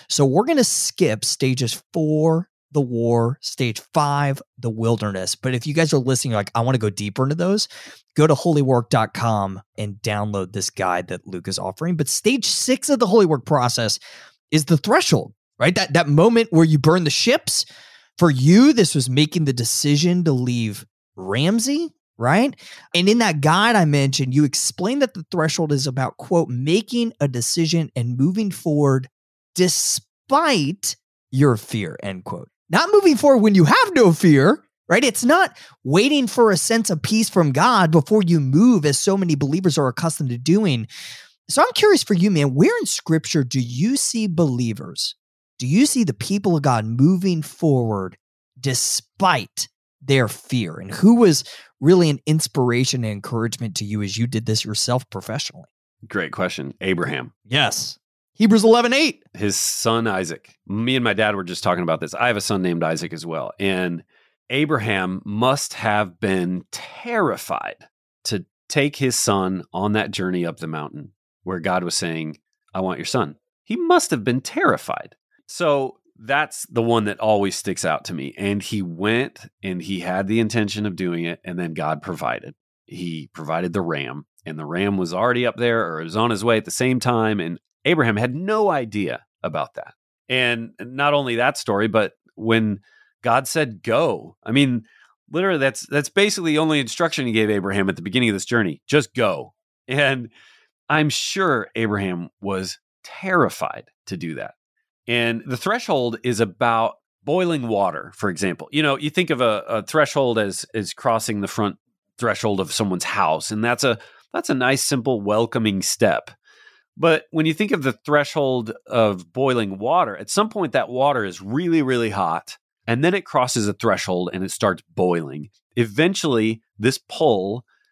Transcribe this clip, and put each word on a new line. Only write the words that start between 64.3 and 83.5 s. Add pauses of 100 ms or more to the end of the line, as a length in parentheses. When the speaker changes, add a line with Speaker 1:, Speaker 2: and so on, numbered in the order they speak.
Speaker 2:
Abraham
must
have
been
terrified (360)
to (220)
take
his
son
on
that
journey
up
the
mountain (300)
where
God
was
saying, (340)
"I
want
your
son." (280)
He
must
have
been
terrified. (380)
So (180)
that's
the
one
that
always
sticks
out
to
me.
And
he
went (220)
and
he
had
the
intention
of
doing
it,
and
then
God
provided. (320)
He
provided